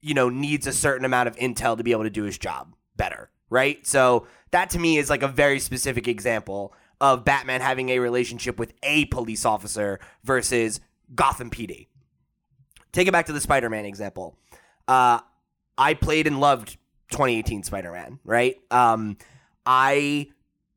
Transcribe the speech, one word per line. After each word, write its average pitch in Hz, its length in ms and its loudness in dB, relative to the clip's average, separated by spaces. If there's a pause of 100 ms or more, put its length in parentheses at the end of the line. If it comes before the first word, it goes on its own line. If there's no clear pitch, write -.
you 151 120 -4
know, 131 160 4
needs 139 360 -4
a 139 60 -4
certain 131 320 0
amount 127 240 2
of 113 80 -6
intel 123 400 -2
to 117 80 -6
be 117 80 2
able 110 120 2
to 107 60 -2
do 104 140 -6
his 98 140 -6
job 71 360 -10 (220)
better, 71 340 -8 (200)
right? 135 360 0
So 127 420 4 (240)
that 180 180 2
to 180 100 -4
me 165 180 4
is, 143 120 0
like, 139 140 0
a 139 40 0
very 139 320 2
specific 127 480 -4
example 104 680 -4 (280)
of 127 240 2
Batman 131 340 0
having 131 300 -2
a 127 100 2
relationship 120 600 -2
with 117 140 -6 (100)
a 147 220 0
police 113 380 -6
officer 101 560 -2 (240)
versus 120 560 0 (340)
Gotham 127 360 0
P 110 180 -10
D. - 220 -18 (1040)
Take 180 160 2
it - 20 0
back 170 140 4
to 156 80 -8
the 143 80 -4
Spider-Man 113 420 0
example. 98 540 -12 (500)
Uh, 127 320 4 (580)
I 147 180 4
played 156 320 0
and 143 120 0
loved 135 380 2 (340)
twenty 123 280 0
eighteen 104 240 -6
Spider-Man, 90 600 -10
right? 120 320 0 (160)
Um, 113 460 2 (480)
I 143 640 2 (480)